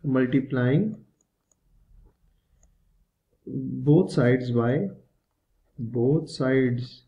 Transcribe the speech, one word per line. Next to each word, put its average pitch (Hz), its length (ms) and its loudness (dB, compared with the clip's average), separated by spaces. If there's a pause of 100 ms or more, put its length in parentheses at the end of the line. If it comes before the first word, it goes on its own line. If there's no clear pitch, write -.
multiplying 131 800 0 (3000)
both 156 280 4
sides 127 400 2
by, 117 220 0 (1040)
both 120 500 -2
sides 131 640 0 (160)